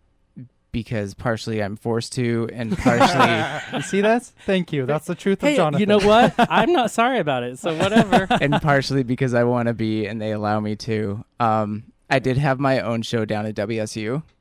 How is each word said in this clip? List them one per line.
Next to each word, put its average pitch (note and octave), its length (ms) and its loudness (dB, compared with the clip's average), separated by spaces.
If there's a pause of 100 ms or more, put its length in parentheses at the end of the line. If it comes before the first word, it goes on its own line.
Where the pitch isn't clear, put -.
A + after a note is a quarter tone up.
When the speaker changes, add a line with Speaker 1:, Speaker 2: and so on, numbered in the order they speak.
(720)
Speaker 1:
because G#2+ 420 -6
partially A2 480 -4
I'm G2+ 140 -6
forced A#2 380 -4
to, A#2 380 -2
and A#2+ 260 -6
Speaker 2:
<laughs> - 0 -
Speaker 1:
partially - 1000 2
Speaker 3:
You - 60 -4
see G3 180 -2
that? A3+ 220 2 (220)
Thank F#3 280 0
you. C3+ 120 -2
That's D3 200 -2
the F3 100 -6
truth G3 280 -2
of C#4+ 60 4
Speaker 4:
Hey, D4+ 80 2
Speaker 3:
Jonathan. D#3 220 2
Speaker 4:
you G#3 60 2
know G#3 140 6
what? G#3+ 360 6
<laughs> - 40 2 (100)
I'm G#3 240 2
not B3 180 2
sorry A#3+ 280 2
about C#3 240 0
it, B2 160 -8
so E3+ 180 -2
whatever. G3 560 4
Speaker 1:
<laughs> G3+ 80 2
and D3 200 2
partially C#3 420 2
because B2 300 -2
I A#2+ 100 4
wanna A#2+ 300 0
be A2 340 -2
and A2 140 -8
they G#2+ 100 -4
allow G#2 280 -2
me G#2+ 180 -4
to. G#2+ 460 -6 (160)
Um, A2 440 0 (260)
I C#3 100 2
did B2+ 180 0
have C3+ 220 0
my C3+ 200 0
own A2+ 240 -4
show A2+ 220 -2
down G#2+ 200 -4
at A2 100 -6
W A2 260 -4
S G#2+ 140 -6
U, A2 280 -6 (180)